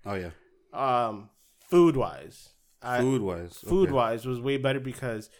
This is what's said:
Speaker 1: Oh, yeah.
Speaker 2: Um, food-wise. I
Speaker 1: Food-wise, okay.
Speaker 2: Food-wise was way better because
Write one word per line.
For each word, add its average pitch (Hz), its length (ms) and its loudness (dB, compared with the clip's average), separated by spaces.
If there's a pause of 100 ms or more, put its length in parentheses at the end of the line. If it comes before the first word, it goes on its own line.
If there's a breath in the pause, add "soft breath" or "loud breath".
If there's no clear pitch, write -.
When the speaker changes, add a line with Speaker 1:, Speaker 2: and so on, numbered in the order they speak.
Speaker 1:
Oh, 101 120 -6
yeah. 90 160 -6 (420)
Speaker 2:
Um, 117 560 0 (300)
food-wise. 120 880 2 (320)
I 123 180 -2
Speaker 1:
Food-wise, 98 640 -2
okay. 98 60 -8
Speaker 2:
Food-wise 127 580 2
was 123 120 -6
way 139 180 -2
better 135 220 0
because 123 600 -8